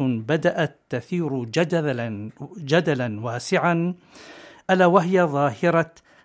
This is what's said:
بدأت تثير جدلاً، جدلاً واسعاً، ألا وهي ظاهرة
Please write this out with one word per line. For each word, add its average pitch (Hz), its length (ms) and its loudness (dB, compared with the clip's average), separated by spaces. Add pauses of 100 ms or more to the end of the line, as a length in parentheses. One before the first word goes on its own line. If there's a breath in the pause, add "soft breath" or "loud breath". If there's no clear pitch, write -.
بدأت 143 800 0 (100)
تثير 135 540 -4
جدلاً، 120 840 -2 (280)
جدلاً 135 640 -2
واسعاً، 170 760 -2 (720 loud breath)
ألا 185 160 6
وهي 180 360 4
ظاهرة 156 680 0 (340 soft breath)